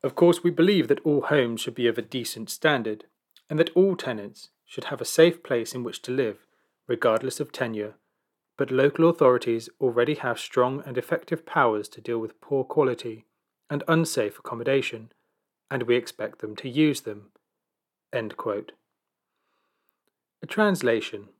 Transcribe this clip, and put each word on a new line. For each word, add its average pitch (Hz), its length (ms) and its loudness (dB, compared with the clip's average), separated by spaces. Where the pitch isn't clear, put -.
Of 135 120 -4
course, 170 300 6
we 175 60 4
believe 170 380 4
that 143 160 0
all 147 180 2
homes 120 380 0
should 120 140 -8
be 120 120 0
of 117 120 2
a 117 40 -6
decent 113 480 -8
standard, 113 560 -2
and 151 100 -2
that 160 160 2
all 185 220 4
tenants 107 540 -10
should - 200 -12
have 139 160 -8
a 117 60 -6
safe 165 360 6
place 120 320 -4
in 123 80 -8
which 117 200 -10
to 127 100 -8
live, 123 340 -4
regardless 120 540 0
of 147 100 -6
tenure, 110 440 -6
but 135 140 -2
local 139 380 4
authorities 123 600 2
already 120 340 2
have 120 240 -6
strong 127 440 -2
and 127 140 -10
effective - 480 -6
powers 113 440 0
to - 120 -20
deal 117 180 -4
with 110 220 -10
poor 135 220 -2
quality 123 640 -2
and 147 200 -4
unsafe 156 500 0
accommodation, 120 720 -4
and 127 140 -4
we 120 120 4
expect 110 420 -6
them 107 180 -10
to 139 120 -12
use 143 320 2
them." 104 320 -12
End 113 240 -6
quote. - 360 -6
A - 40 -14
translation. 117 920 0